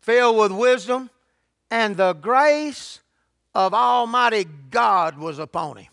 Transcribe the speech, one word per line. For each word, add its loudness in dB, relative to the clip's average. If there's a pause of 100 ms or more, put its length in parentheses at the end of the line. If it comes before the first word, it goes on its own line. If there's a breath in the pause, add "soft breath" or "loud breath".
filled 2
with 2
wisdom, -2 (600)
and 0
the 2
grace -2 (540)
of 0
Almighty 0 (240)
God 0
was -10
upon -10
him. -20